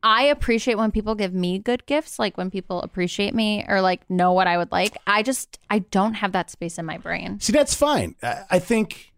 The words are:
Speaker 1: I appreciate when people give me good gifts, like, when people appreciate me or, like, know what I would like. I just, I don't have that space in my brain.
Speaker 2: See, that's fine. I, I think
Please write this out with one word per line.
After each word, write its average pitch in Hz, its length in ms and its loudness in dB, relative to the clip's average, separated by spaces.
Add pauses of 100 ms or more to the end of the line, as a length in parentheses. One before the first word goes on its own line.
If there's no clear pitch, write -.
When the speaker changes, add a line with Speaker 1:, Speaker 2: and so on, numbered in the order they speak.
Speaker 1:
I 226 180 6
appreciate 247 520 2
when 220 160 2
people 214 220 -2
give 202 200 -2
me 180 240 0
good 247 280 -4
gifts, 302 320 -2
like, 208 180 -2
when 185 140 -4
people 180 320 -6
appreciate 185 520 -2
me 214 320 0
or, 196 140 2
like, 185 300 0
know 180 240 4
what 185 120 4
I 175 120 2
would 175 120 -2
like. - 260 0 (100)
I 208 160 2
just, - 360 -4 (120)
I 208 100 2
don't 202 340 0
have 202 180 -4
that 180 180 -4
space - 280 -10
in 170 60 -8
my 165 140 -10
brain. 175 420 -8
Speaker 2:
See, - 140 -2
that's 285 200 4
fine. 220 480 0
I, 117 280 -4
I 185 80 4
think - 600 -2